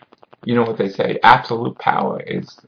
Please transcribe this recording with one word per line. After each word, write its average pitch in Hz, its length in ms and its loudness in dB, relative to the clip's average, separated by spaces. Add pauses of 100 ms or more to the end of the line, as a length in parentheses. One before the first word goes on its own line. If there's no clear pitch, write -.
(460)
You 120 100 0
know 120 80 4
what 113 140 -2
they 98 120 -2
say, - 340 -4
absolute 123 540 2
power - 440 -2
is - 360 -8 (100)